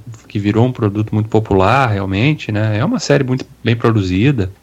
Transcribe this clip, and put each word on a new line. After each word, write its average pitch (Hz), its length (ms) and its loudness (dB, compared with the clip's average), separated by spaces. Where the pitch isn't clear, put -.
que - 100 -8
virou 104 280 2
um 127 60 0
produto 107 440 -2
muito 107 140 -2
popular, 110 580 2
realmente, 104 640 -2
né? 107 260 0
É 120 60 -2
uma 220 160 -2
série 143 240 2
muito 127 220 -4
bem 113 100 2
produzida, 110 760 0